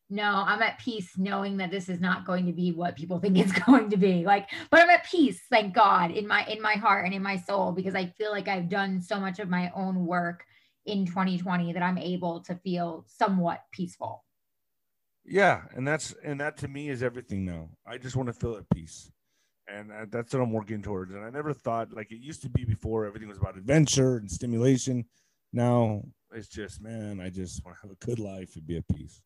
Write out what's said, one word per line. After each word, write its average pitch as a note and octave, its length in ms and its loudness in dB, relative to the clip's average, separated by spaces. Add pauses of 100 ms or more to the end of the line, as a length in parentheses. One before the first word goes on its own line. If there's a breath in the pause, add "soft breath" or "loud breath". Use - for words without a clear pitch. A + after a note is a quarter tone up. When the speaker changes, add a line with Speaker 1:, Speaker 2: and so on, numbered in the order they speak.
(100)
Speaker 1:
"No, G3+ 340 0
I'm G#3 180 2
at - 180 0
peace G#3+ 360 -8
knowing G3 420 -2
that F#3 120 -2
this F#3+ 180 -4
is F3 120 -4
not F#3 260 0
going F3+ 200 0
to F3 60 2
be F3 200 0
what E3+ 240 -4
people E3+ 240 -4
think F#3+ 180 4
it's - 140 6
<laughs> - 140 0
going A#3 240 8
to G#3 60 2
be." F3+ 280 4
Like, G3 240 4 (200 loud breath)
but D#4+ 120 8
I'm E4+ 100 8
at E4+ 160 6
peace, C#4 420 2
thank G#3+ 240 4
God, G3 380 6
in G#3 160 -2
my, G#3 200 2
in G#3+ 140 -6
my G#3+ 140 2
heart G3+ 300 4
and F#3 100 -2
in G3 80 -4
my G3 140 -2
soul, F#3 340 0
because F#3 240 -2
I F#3+ 120 -2
feel G#3+ 260 -6
like G3+ 160 -4
I've F3+ 200 -2
done G3 320 0
so G3 200 -4
much F#3+ 180 -4
of G3+ 100 -6
my F3+ 280 0
own F#3 300 -2
work F3 380 -2 (420 soft breath)
in G3 200 0
twenty F#3 320 0
twenty F3 340 0
that F3+ 120 -4
I'm F#3 140 0
able F3 420 -4
to F3+ 160 -8
feel F3 500 -4
somewhat F#3 640 0
peaceful. - 540 -10 (1000)
Speaker 2:
Yeah. E3 380 4 (100)
And C3 140 -6
that's, D#3 380 -4
and C#3+ 160 -6
that D3+ 180 -6
to C#3 100 -8
me C#3+ 200 -8
is B2+ 160 -4
everything A#2 400 -6
now. E2 240 -8 (180)
I A#2 100 -12
just B2 200 -8
wanna B2+ 160 -2
feel A#2 240 -6
at F#2 140 -16
peace. - 400 -6 (560)
And, G#2 240 -12
uh, G#2+ 200 -12
that's A#2 240 -6
what C3 80 2
I'm A#2 100 0
working G#2+ 300 -4
towards. F#2+ 320 -8
And G2+ 100 -14
I A2+ 60 -14
never D3 240 -6
thought, A2+ 360 -4
like, A2 220 -12
it A2+ 60 -16
used C#3+ 240 -16
to C3 80 -10
be B2 160 -2
before, A2 400 -2
everything G#2+ 220 -12
was G2 100 -16
about F#2+ 180 -6
adventure C3 600 4
and G#2 120 -10
stimulation. B2 760 0 (480)
Now A#2+ 500 2 (280)
it's A2 160 -14
just, G2 340 -12
"Man, G#2+ 360 -10
I F2+ 120 -10
just F2+ 340 -10
wanna F2 160 -20
have G2+ 100 -18
a - 140 -18
good A#2 140 -4
life F#2+ 380 -12
and D#2 100 -16
be E2+ 100 -4
at D#2+ 120 -8
peace." - 380 -8